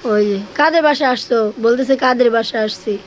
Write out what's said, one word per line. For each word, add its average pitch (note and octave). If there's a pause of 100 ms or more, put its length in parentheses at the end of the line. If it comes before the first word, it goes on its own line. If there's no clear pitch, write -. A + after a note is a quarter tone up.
ওই G#3
যে G3+ (160)
কাদের D#4
বাসা D4
আসছো? B3 (220)
বলতেছে B3
কাদের B3
বাসা A3+
আসছি। G#3+ (140)